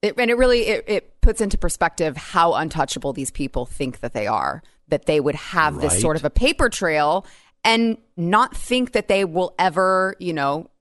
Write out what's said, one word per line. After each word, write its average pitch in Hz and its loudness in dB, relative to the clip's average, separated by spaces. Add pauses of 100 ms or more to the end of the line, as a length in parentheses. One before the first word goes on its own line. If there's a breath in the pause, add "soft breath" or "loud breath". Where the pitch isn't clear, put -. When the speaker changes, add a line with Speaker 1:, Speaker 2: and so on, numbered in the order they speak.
Speaker 1:
It, 208 -2
and 240 2
it 240 2
really, 247 4
it, 131 -2
it - -4
puts - 4
into 208 0
perspective 160 -2
how 170 2
untouchable 139 -2
these 135 -8
people 127 -6
think - -8
that 123 -8
they 107 -4
are, 90 -2 (260 soft breath)
that - -2
they 151 2
would 139 0
have 151 -2
this 147 0
Speaker 2:
Right. - 0
Speaker 1:
sort 156 2
of 147 -6
a 147 0
paper 302 2
trail 156 0 (380 soft breath)
and 226 2 (200)
not 202 2
think 247 -2
that 214 -2
they 196 2
will 180 -4
ever, 185 0
you 180 -6
know, 147 -2 (100)